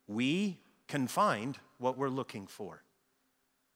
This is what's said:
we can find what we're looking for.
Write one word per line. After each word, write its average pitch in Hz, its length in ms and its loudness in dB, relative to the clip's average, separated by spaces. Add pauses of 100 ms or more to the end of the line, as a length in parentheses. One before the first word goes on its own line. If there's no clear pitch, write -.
we 151 500 2 (300)
can 135 200 2
find 139 520 2 (180)
what 123 200 0
we're 135 120 0
looking 123 380 -4
for. - 360 -12 (920)